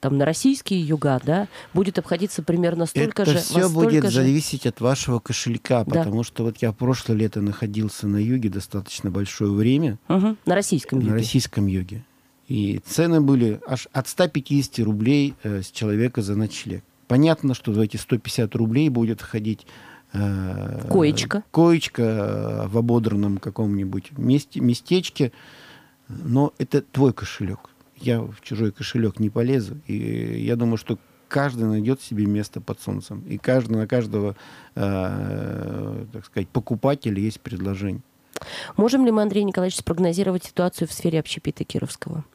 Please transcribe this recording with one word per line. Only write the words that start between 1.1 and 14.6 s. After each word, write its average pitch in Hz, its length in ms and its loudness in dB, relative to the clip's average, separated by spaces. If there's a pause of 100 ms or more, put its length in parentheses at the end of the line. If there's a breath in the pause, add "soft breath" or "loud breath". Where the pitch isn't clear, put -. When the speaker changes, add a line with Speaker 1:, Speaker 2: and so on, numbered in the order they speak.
Speaker 1:
да, 180 240 0 (240 loud breath)
будет 190 260 0
обходиться 180 440 -2
примерно 170 440 0
столько 208 360 0
Speaker 2:
Это 180 100 4
Speaker 1:
же, 180 60 4
Speaker 2:
все 170 240 2
Speaker 1:
во 185 60 4
Speaker 2:
будет 165 220 4
Speaker 1:
столько 147 200 4
же? 123 120 4
Speaker 2:
зависеть 139 440 2
от - 140 -4
вашего 123 400 0
кошелька, 117 640 -2
Speaker 1:
Да. 165 180 2
Speaker 2:
потому 110 200 0
что - 200 -6
вот 113 140 -2
я 113 140 0
в 101 40 -6
прошлое 123 400 0
лето 107 240 0
находился 104 680 -2
на 101 100 2
юге, 110 320 0
достаточно 95 600 -6
большое 98 420 -2
время. 120 460 2 (100)
Speaker 1:
Мгм. 190 280 2 (100)
На 180 80 2
российском 180 440 0
Speaker 2:
На 123 60 2
Speaker 1:
юге. 107 100 2
Speaker 2:
российском 113 520 0
юге. 95 380 -4 (440)
И 101 360 -2
цены 165 360 2
были 120 460 4
аж - 260 -6
от 131 160 -2
ста - 200 2
пятидесяти 139 540 -2